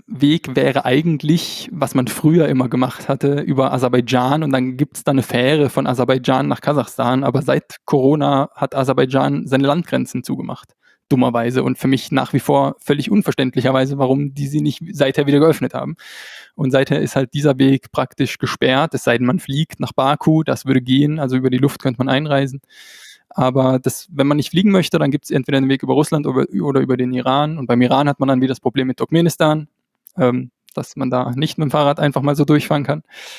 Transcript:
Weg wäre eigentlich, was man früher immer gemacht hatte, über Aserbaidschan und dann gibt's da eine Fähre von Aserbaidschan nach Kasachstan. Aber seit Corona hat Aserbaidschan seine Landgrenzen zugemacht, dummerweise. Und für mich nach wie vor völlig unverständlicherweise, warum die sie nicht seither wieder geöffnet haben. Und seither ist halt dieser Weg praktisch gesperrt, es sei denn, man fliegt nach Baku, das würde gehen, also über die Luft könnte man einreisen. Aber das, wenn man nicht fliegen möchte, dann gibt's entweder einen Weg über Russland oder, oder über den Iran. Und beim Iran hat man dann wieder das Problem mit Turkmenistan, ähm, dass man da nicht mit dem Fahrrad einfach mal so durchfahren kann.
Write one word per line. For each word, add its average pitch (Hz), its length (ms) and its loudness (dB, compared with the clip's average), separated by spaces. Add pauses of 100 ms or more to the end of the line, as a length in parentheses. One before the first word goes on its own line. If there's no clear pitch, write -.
Weg 147 480 0
wäre 139 300 0
eigentlich, 151 880 0
was 135 240 -4
man 127 100 0
früher 160 400 2
immer 127 220 0
gemacht 127 400 -4
hatte, 143 320 0
über 131 320 0
Aserbaidschan 127 720 0
und 139 80 0
dann 127 240 -2
gibt's - 260 -4
da - 80 0
eine 135 140 2
Fähre 135 440 2
von - 200 -2
Aserbaidschan 131 580 0
nach 139 140 -2
Kasachstan. 131 640 0
Aber 127 180 0
seit - 420 -2
Corona 143 720 2
hat - 220 -4
Aserbaidschan 135 720 0
seine 135 180 2
Landgrenzen 131 560 -2
zugemacht, - 520 -10 (340)
dummerweise. 123 560 2
Und 127 140 -2
für 131 100 -2
mich 135 240 0
nach 135 200 -2
wie 135 80 2
vor 139 380 2
völlig 143 320 -2
unverständlicherweise, 135 880 0
warum 139 360 0
die 143 120 -6
sie 147 140 -4
nicht 147 220 -4 (100)
seither 143 340 0
wieder 143 140 4
geöffnet 147 340 2
haben. 139 220 -8 (600)
Und 131 140 -2
seither 139 300 2
ist 151 160 -2
halt 135 180 -2
dieser 143 240 2
Weg 135 340 2
praktisch - 460 -4
gesperrt, 131 560 0
es - 100 -4
sei 120 140 2
denn, 123 80 0
man 147 120 2
fliegt 143 400 -4
nach 127 140 -6
Baku, 151 500 2
das 135 220 -4
würde 131 160 2
gehen, 143 380 2
also 127 180 -2
über 127 140 0
die - 80 0
Luft 139 240 0
könnte 127 160 -4
man 131 100 -2
einreisen. 139 540 -2 (680)
Aber 131 500 2
das, - 320 -4
wenn 139 160 0
man 147 120 2
nicht 139 120 -4
fliegen 196 200 2
möchte, 175 280 2
dann 147 120 2
gibt's 147 200 -4
entweder 139 280 0
einen 135 100 2
Weg 135 140 0
über 131 100 -2
Russland 147 340 0
oder, 135 200 0 (160)
oder 139 180 0
über 131 160 0
den 127 160 -2
Iran. 139 460 -2
Und 127 80 -8
beim 123 160 2
Iran 135 260 2
hat 139 120 -2
man 139 100 0
dann 131 100 2
wieder 131 120 0
das - 80 -6
Problem 131 260 -2
mit 127 100 -4
Turkmenistan, 156 720 0 (480)
ähm, 127 340 0 (240)
dass - 220 -10
man 135 140 -4
da 127 220 -2
nicht 143 260 -4
mit 160 80 0
dem 131 40 -2
Fahrrad 147 300 2
einfach 139 220 0
mal 143 140 0
so 147 100 2
durchfahren 147 380 2
kann. 147 180 -4 (360)